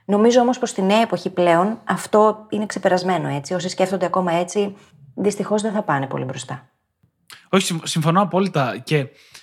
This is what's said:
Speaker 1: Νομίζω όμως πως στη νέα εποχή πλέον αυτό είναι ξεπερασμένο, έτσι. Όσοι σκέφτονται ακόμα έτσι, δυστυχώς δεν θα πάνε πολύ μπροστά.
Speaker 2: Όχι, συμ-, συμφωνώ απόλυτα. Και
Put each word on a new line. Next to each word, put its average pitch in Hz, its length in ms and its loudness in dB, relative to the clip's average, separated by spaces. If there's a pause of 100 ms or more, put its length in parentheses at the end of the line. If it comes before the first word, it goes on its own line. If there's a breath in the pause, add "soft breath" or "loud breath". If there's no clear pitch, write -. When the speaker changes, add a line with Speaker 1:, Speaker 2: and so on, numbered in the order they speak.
Speaker 1:
Νομίζω 226 360 4
όμως 240 180 2
πως 233 100 -2
στη - 120 -6
νέα 196 200 4
εποχή 196 280 -2
πλέον 180 540 2
αυτό 214 680 2
είναι 214 160 -4
ξεπερασμένο, 180 600 0
έτσι. 139 260 -6
Όσοι 180 160 -4
σκέφτονται 185 360 -2
ακόμα 180 260 0
έτσι, 196 440 -2 (400 loud breath)
δυστυχώς 202 460 -2
δεν 214 100 -4
θα 208 100 -2
πάνε 135 260 -2
πολύ 139 160 -6
μπροστά. 131 460 -12 (800 loud breath)
Speaker 2:
Όχι, 196 160 2
συμ-, 165 180 -6
συμφωνώ 165 380 0
απόλυτα. 165 560 0
Και 135 300 -2 (360 loud breath)